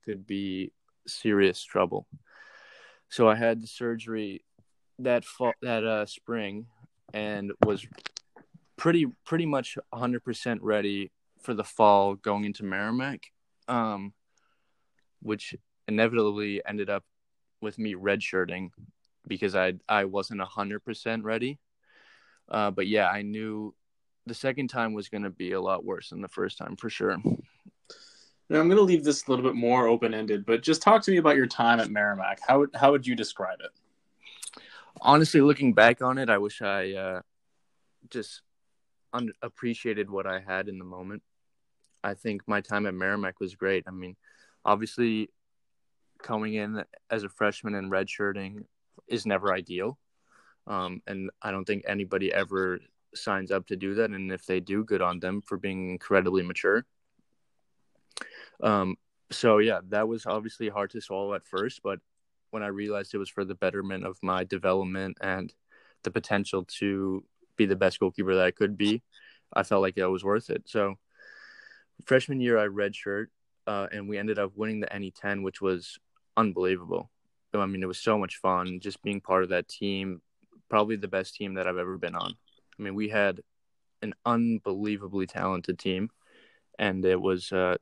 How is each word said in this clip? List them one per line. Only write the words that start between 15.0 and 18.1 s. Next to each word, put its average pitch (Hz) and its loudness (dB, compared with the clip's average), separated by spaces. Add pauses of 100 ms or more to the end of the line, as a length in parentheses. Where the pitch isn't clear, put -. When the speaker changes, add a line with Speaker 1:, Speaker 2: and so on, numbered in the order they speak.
Speaker 1:
which 107 -6 (340)
inevitably 107 2
ended 104 -4
up 98 -2 (580)
with 104 -8
me 110 -4
redshirting 92 -2 (580)